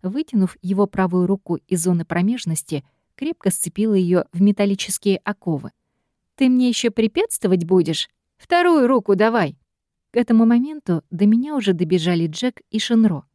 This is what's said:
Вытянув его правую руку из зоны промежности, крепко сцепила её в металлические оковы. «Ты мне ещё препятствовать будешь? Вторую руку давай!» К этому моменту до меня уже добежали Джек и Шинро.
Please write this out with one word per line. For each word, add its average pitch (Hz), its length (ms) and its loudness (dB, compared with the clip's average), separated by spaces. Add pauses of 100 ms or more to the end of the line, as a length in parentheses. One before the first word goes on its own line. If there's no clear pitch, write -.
Вытянув 202 580 -2
его 196 280 -2
правую 180 400 -2
руку 196 400 -4
из 175 160 -2
зоны 175 200 0
промежности, 175 800 -4 (300)
крепко 277 360 -4
сцепила 208 440 -2
её 180 380 2
в 175 100 0
металлические 202 760 0
оковы. - 540 -6 (640)
«Ты 262 140 2
мне 254 180 2
ещё 240 220 -2
препятствовать 214 760 0
будешь? 165 460 0 (260)
Вторую 349 500 2
руку 226 300 2
давай!» 214 420 0 (540)
К - 60 -2
этому 226 260 4
моменту 240 680 0
до 175 160 0
меня 247 300 2
уже 202 160 0
добежали 170 540 0
Джек 247 340 -6 (100)
и 220 80 -4
Шинро. 220 460 0 (100)